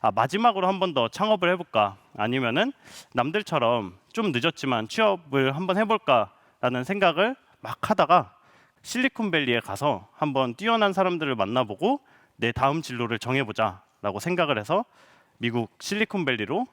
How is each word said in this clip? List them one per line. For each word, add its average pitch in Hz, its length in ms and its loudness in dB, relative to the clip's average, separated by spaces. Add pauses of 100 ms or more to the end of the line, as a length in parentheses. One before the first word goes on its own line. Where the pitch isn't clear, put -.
"아, 110 100 4
마지막으로 185 560 2
한 190 140 0
번 180 120 0
더 120 140 2
창업을 190 460 0
해볼까? 107 420 0 (220)
아니면은 127 560 0 (400)
남들처럼 123 840 0 (140)
좀 208 220 -2
늦었지만 131 560 -2
취업을 147 680 0
한번 185 220 -2
해볼까?"라는 127 1040 0
생각을 196 540 0 (240)
막 - 280 -8
하다가 175 460 2 (460)
실리콘밸리에 165 800 -2
가서 101 520 -4
한번 131 420 -2
뛰어난 214 360 0
사람들을 180 440 0
만나보고 117 680 0 (340)
"내 113 160 0
다음 143 300 0
진로를 117 360 -4
정해보자"라고 107 1000 -4
생각을 165 400 0
해서 170 240 -2 (540)
미국 117 420 -2
실리콘밸리로 180 920 -4